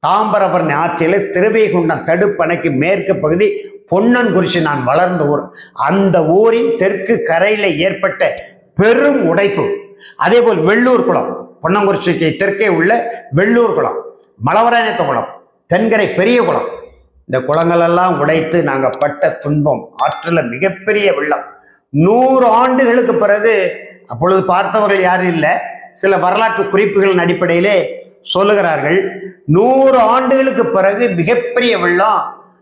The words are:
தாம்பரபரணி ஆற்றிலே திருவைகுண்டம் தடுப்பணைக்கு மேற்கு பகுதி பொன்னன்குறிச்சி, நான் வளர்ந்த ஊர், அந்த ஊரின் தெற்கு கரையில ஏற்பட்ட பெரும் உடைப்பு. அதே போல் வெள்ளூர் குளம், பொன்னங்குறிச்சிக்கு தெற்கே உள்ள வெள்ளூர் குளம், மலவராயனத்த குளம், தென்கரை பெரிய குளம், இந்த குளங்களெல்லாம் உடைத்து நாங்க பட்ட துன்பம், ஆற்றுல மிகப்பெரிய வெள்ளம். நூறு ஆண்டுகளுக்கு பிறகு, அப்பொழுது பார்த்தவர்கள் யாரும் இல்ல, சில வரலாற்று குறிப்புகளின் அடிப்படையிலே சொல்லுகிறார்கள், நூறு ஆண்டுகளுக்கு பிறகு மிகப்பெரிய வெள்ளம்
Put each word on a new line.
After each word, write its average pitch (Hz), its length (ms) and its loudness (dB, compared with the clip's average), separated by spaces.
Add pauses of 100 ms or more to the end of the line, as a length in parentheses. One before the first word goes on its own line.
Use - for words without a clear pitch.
தாம்பரபரணி 185 720 0
ஆற்றிலே 170 440 0 (120)
திருவைகுண்டம் 180 760 0
தடுப்பணைக்கு 175 680 -2
மேற்கு 180 440 0
பகுதி 175 300 0 (440)
பொன்னன்குறிச்சி, 196 720 0
நான் 147 220 -2
வளர்ந்த 170 420 0
ஊர், 147 160 0 (320)
அந்த 185 500 0
ஊரின் 220 540 2
தெற்கு 190 360 0 (120)
கரையில 202 380 0 (120)
ஏற்பட்ட 190 440 -2 (540)
பெரும் 262 520 2
உடைப்பு. 190 380 0 (520)
அதே 180 260 2
போல் 214 220 2
வெள்ளூர் 240 400 2
குளம், 139 260 0 (320)
பொன்னங்குறிச்சிக்கு 180 760 0
தெற்கே 196 320 -2
உள்ள 175 240 2 (440)
வெள்ளூர் 220 380 2
குளம், 131 240 -2 (460)
மலவராயனத்த 220 600 0
குளம், 127 240 -4 (400)
தென்கரை 214 380 0
பெரிய 220 360 0
குளம், 147 240 -2 (600)
இந்த 131 180 -2
குளங்களெல்லாம் 170 720 2
உடைத்து 160 440 0
நாங்க 135 260 -2 (100)
பட்ட 147 320 0
துன்பம், 147 520 -2 (160)
ஆற்றுல 156 520 -2
மிகப்பெரிய 190 640 -2
வெள்ளம். 147 340 -4 (460)
நூறு 247 540 2
ஆண்டுகளுக்கு 240 680 2
பிறகு, 214 400 2 (520)
அப்பொழுது 180 380 0
பார்த்தவர்கள் 196 560 0
யாரும் 180 320 0
இல்ல, 156 160 0 (460)
சில 196 220 0
வரலாற்று 202 480 0
குறிப்புகளின் 190 600 2
அடிப்படையிலே 175 520 0 (580)
சொல்லுகிறார்கள், 175 640 0 (480)
நூறு 254 520 4
ஆண்டுகளுக்கு 254 680 2
பிறகு 196 420 0
மிகப்பெரிய 233 680 0
வெள்ளம் 180 420 0 (420)